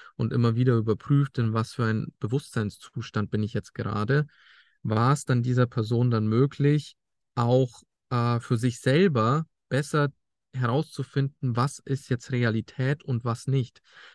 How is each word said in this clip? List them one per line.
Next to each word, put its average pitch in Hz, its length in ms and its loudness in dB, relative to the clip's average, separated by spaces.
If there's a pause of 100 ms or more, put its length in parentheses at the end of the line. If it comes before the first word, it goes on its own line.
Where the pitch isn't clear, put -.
(160)
und 117 180 -2
immer 117 220 2
wieder 127 200 4
überprüft, 117 600 0
in 113 160 0
was 113 200 -2
für 120 120 -2
ein 110 340 -2
Bewusstseinszustand 110 1080 -6
bin 107 140 -2
ich 104 100 -6
jetzt - 220 -8
gerade, 107 500 -2 (600)
war 113 280 2
es - 120 -4
dann 123 160 0
dieser 123 240 2
Person 120 460 0
dann 107 160 0
möglich, 139 680 0 (380)
auch, 123 480 2 (300)
äh, 120 280 0
für 120 180 -2
sich 120 220 -2
selber 143 640 2 (220)
besser 143 420 0 (440)
herauszufinden, 131 1040 -2
was 127 240 -2
ist - 300 -6
jetzt 123 220 -4
Realität 120 720 -2
und 120 220 -4
was 117 220 -4
nicht. 131 340 -4 (340)